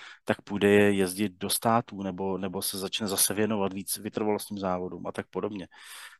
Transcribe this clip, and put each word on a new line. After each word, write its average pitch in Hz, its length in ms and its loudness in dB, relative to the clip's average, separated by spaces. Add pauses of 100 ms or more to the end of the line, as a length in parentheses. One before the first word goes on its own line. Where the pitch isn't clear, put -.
(240)
tak - 180 0
půjde 101 280 2
jezdit 101 640 6
do 95 180 -6
států 113 520 0
nebo, 95 360 -4
nebo 95 240 -4
se 98 160 -4
začne 95 300 -4
zase 95 260 2
věnovat 104 380 0
víc 95 260 -6
vytrvalostním 104 600 -4
závodům 90 480 -4
a 87 60 -6
tak - 180 -6
podobně. 92 380 -6 (520)